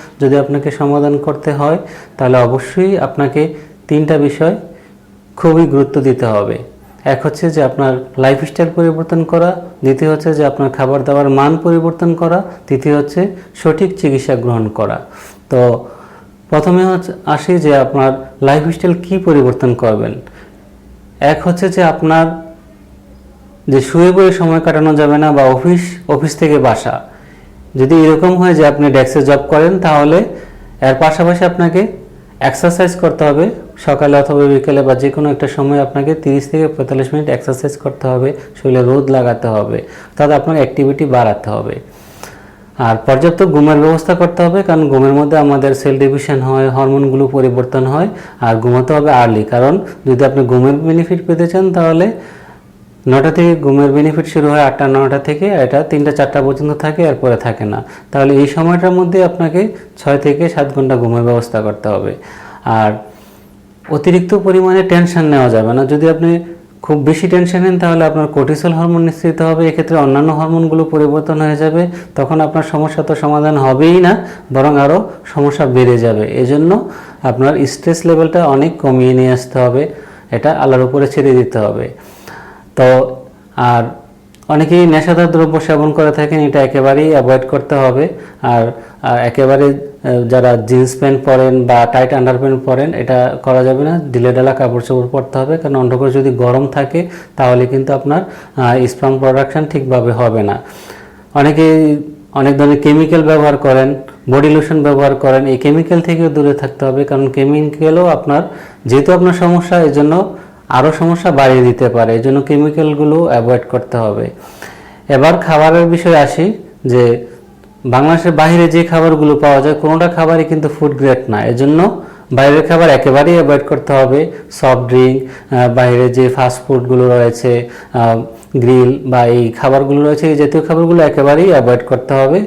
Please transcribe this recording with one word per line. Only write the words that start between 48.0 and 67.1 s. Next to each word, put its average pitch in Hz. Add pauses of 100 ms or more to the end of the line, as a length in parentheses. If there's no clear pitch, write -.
আর 117 (100)
ঘুমাতে 127
হবে 147 (120)
আর্লি, 110 (100)
কারণ 127 (340)
যদি 127
আপনি 139 (100)
ঘুমের 127 (120)
বেনিফিট 170
পেতে 170
চান, 190 (120)
তাহলে 165 (1040)
নটা 143
থেকে 170 (140)
ঘুমের 139
বেনিফিট 156
শুরু 151
হয়, 147
আটটা 139 (100)
নটা 135
থেকে, 151 (200)
এটা 135 (120)
তিনটা 147
চারটা 143
পর্যন্ত 139 (120)
থাকে, 156
এরপরে 127
থাকে 110
না। - (320)
তাহলে 139 (100)
এই 143
সময়টার 175
মধ্যে 180 (100)
আপনাকে 175 (380)
ছয় 139
থেকে 147 (120)
সাত 143
ঘন্টা 131
ঘুমের 117
ব্যবস্থা 117 (100)
করতে 104
হবে। 101 (640)
আর 107 (1040)
অতিরিক্ত 175 (140)
পরিমাণে 185 (100)
টেনশন 175
নেওয়া 127
যাবে 110
না। 135 (120)
যদি 151
আপনি 165 (540)
খুব 151 (120)
বেশি 160